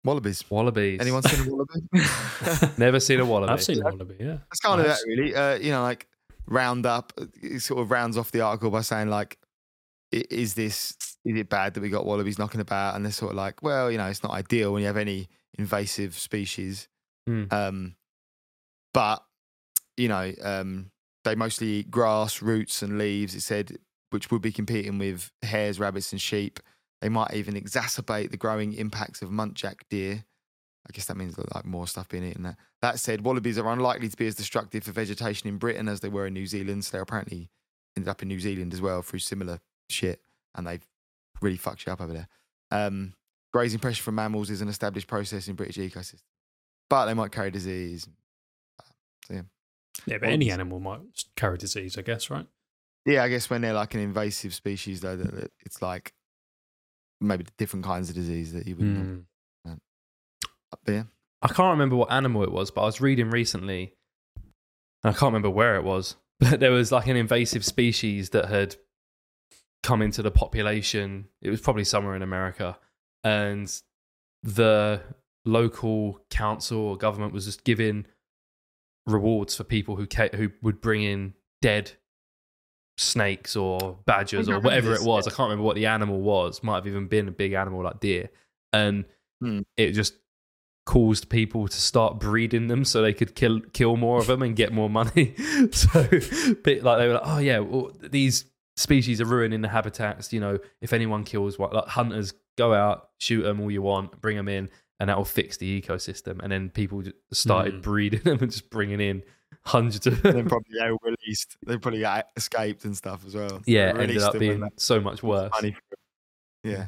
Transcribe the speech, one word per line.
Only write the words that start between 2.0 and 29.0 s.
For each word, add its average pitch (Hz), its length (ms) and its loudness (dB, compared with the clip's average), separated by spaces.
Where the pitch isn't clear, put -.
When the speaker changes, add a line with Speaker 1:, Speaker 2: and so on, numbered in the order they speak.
Speaker 1:
<laughs> - 60 -6
Speaker 2:
Never 127 220 8
seen 131 200 4
a 127 40 4
wallaby. 110 280 4
Speaker 3:
I've 131 100 2
seen - 140 2
a - 40 2
Speaker 1:
Yeah. - 100 -4
Speaker 3:
wallaby, 95 280 -10
yeah. 143 200 -6
Speaker 1:
That's - 100 -8
kind 196 200 4
of 156 60 6
Speaker 3:
I 151 40 6
have 127 80 2
Speaker 1:
it, 113 100 -4
really. 135 260 0
Uh, 139 220 2
you 147 140 -2
know, 131 120 2
like, 123 260 -2
round 123 400 2
up, 120 260 0
it - 180 -8
sort 127 200 -2
of 110 100 -2
rounds 120 260 0
off 117 160 -4
the 117 80 0
article 110 300 0
by 110 120 0
saying, 107 260 -2
like, 104 300 -4
"i-, - 180 -2
is 113 240 -2
this, 107 420 -4
is 110 140 -2
it 104 100 -4
bad 98 260 0
that 104 60 -6
we 104 100 -4
got 101 160 -2
wallabies 104 320 -2
knocking 107 220 -4
about?" 98 360 -2
And 101 80 -4
they're 104 80 -4
sort 104 200 -6
of 98 40 -6
like, 98 260 -8
"Well, 135 280 0
you 113 80 -2
know, 98 80 -2
it's 98 160 -6
not - 100 -6
ideal 101 400 0
when 104 100 0
you 101 40 0
have 101 120 0
any 98 300 -4
invasive 101 600 -4
species." 95 680 -8
Speaker 2:
Hmm. 113 240 -2
Speaker 1:
Um, 95 460 -4
but, 110 320 2
you 123 120 0
know, 95 240 -2
um, 95 480 -6
they 110 100 0
mostly 113 340 -2
eat 104 220 -4
grass, 107 520 2
roots 110 400 -2
and 104 160 -4
leaves, 101 360 -2
it 98 60 -10
said, 104 380 -4
which 104 200 -6
would 113 120 0
be 110 100 -2
competing 104 460 -4
with 95 340 -6
hares, 104 380 -2
rabbits 98 320 -4
and 98 80 -8
sheep. 104 400 -4
They 107 80 -2
might 110 260 0
even 104 200 -6
exacerbate 107 760 -4
the 107 60 -8
growing 107 380 -4
impacts 107 480 -8